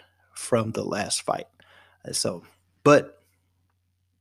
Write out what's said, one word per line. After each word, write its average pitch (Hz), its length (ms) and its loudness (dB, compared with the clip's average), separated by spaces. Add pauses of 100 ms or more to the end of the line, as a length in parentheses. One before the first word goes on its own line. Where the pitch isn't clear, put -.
(340)
from 113 380 -2
the 107 120 -6
last - 380 -4
fight. - 260 -6 (600)
Uh, - 40 -12
so, 92 320 -6 (400)
but - 400 4 (960)